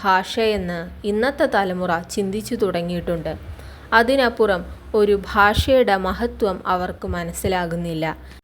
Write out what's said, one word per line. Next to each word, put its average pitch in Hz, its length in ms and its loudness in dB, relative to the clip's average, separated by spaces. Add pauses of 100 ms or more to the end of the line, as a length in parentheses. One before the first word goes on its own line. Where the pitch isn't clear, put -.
ഭാഷയെന്ന് 190 800 0 (280)
ഇന്നത്തെ 262 480 0
തലമുറ 180 460 0
ചിന്തിച്ചു 208 540 -4
തുടങ്ങിയിട്ടുണ്ട്. 175 800 -2 (600)
അതിനപ്പുറം 233 680 4 (320)
ഒരു 208 200 4 (140)
ഭാഷയുടെ 214 680 4
മഹത്വം 190 680 -2
അവർക്ക് 180 400 -2
മനസ്സിലാകുന്നില്ല. 170 1120 -2 (260)